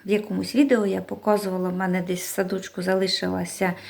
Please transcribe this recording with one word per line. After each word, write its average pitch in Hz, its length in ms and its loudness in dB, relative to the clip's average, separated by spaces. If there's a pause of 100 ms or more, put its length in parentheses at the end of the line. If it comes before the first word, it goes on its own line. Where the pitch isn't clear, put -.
в 190 40 0
якомусь 196 440 -2
відео 247 320 4
я 190 140 0
показувала, 190 680 0
в 180 80 -2
мене 185 260 2
десь 180 200 -4
в - 120 -8
садочку 190 480 -4
залишилася 185 880 0 (180)